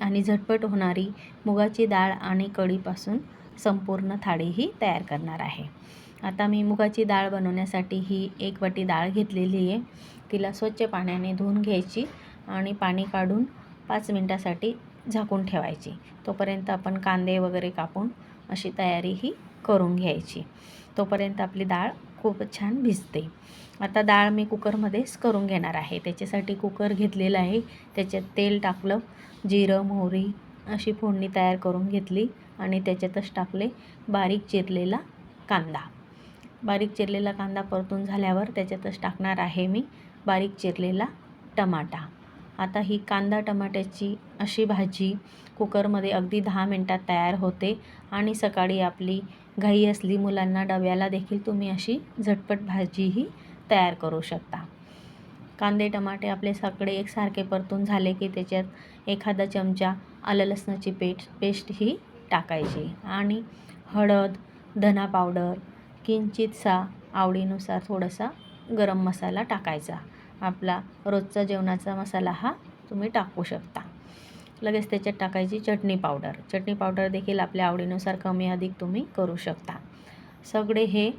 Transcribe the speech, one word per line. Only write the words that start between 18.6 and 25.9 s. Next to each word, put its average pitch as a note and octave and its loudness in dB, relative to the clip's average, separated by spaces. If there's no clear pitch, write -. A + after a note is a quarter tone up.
तयारी F3+ 0
ही B3 -4
करून F#3 6
घ्यायची. - -2
तोपर्यंत G3 0
आपली F#3+ -4
डाळ F#3 0
खूप G#3 0
छान A3 -2
भिजते. F#3 0
आता G3+ 2
डाळ G#3 8
मी G#3+ 2
कुकरमध्येच G#3+ 0
करून G#3 2
घेणार E3+ 0
आहे. D#3+ -4